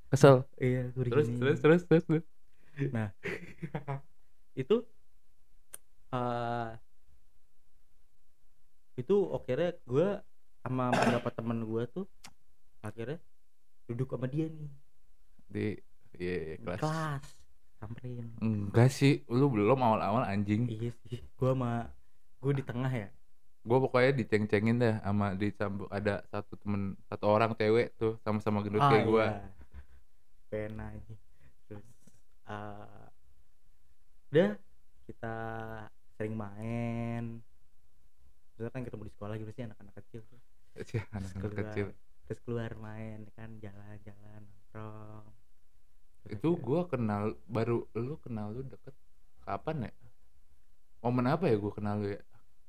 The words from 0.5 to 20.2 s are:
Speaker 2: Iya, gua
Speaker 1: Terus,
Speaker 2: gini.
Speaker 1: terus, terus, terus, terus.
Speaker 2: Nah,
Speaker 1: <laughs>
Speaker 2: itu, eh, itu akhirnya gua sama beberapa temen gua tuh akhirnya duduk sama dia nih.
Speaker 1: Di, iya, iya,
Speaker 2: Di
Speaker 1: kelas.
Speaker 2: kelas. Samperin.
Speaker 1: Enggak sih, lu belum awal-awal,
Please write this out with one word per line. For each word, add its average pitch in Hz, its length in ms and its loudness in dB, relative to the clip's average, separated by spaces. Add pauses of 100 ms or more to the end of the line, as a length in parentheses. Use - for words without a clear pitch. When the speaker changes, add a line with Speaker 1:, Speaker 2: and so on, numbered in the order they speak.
Speaker 2:
Iya, 127 320 4
gua 123 160 0
Speaker 1:
Terus, 120 200 6
Speaker 2:
gini. 120 120 0
Speaker 1:
terus, 131 200 4
terus, 165 280 10
terus, 165 160 10
terus. 160 220 4 (680)
Speaker 2:
Nah, 110 180 2 (800)
Speaker 1:
<laughs> - 720 -8
Speaker 2:
itu, 202 160 6 (1300)
eh, 120 600 0 (2250)
itu 131 200 4 (140)
akhirnya 139 400 0 (140)
gua 147 240 4 (540)
sama 127 280 2
beberapa 120 400 4
temen 117 320 -2
gua 113 240 0
tuh 185 200 -6 (760)
akhirnya 113 380 -6 (680)
duduk 123 240 -2
sama 120 160 -2
dia 151 200 2
nih. 156 240 -6 (760)
Speaker 1:
Di, 104 200 -2 (500)
iya, 90 180 -2
iya, 80 220 -4
Speaker 2:
Di - 80 -12
Speaker 1:
kelas. - 180 -4
Speaker 2:
kelas. 156 420 -2 (520)
Samperin. 117 500 -8 (140)
Speaker 1:
Enggak 110 480 6
sih, 139 400 6
lu 127 180 6
belum 123 320 6
awal-awal, 110 460 4